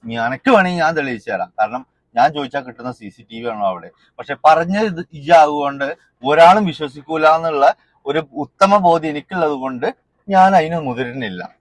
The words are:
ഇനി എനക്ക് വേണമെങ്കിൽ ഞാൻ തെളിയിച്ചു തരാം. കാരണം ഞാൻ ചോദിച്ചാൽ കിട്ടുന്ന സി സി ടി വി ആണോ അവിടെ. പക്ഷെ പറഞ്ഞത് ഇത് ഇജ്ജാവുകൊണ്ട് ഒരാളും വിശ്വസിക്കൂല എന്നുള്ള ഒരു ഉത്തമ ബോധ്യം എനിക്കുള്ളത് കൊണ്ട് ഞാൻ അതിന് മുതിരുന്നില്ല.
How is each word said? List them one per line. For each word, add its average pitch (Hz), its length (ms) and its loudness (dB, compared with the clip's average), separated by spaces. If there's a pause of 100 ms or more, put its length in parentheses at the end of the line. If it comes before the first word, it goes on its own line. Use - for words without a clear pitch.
ഇനി 113 100 -12
എനക്ക് 120 360 -2
വേണമെങ്കിൽ 185 280 2
ഞാൻ 160 180 0
തെളിയിച്ചു 127 340 -6
തരാം. 92 300 -6
കാരണം 113 260 -4 (300)
ഞാൻ 151 160 2
ചോദിച്ചാൽ 143 280 -8
കിട്ടുന്ന 123 320 -14
സി 110 160 -18
സി 107 140 -20
ടി 113 200 -16
വി 120 60 -6
ആണോ 107 180 -4
അവിടെ. 87 240 -6 (280)
പക്ഷെ 131 260 -10
പറഞ്ഞത് 170 400 2
ഇത് 175 280 -8
ഇജ്ജാവുകൊണ്ട് 147 840 2 (280)
ഒരാളും 165 400 6
വിശ്വസിക്കൂല 156 640 -2
എന്നുള്ള 160 460 2 (320)
ഒരു 147 260 -4
ഉത്തമ 196 440 0
ബോധ്യം 165 340 2
എനിക്കുള്ളത് 151 400 -4
കൊണ്ട് 131 440 -6 (340)
ഞാൻ 190 280 4
അതിന് 165 240 0
മുതിരുന്നില്ല. 120 680 -8 (120)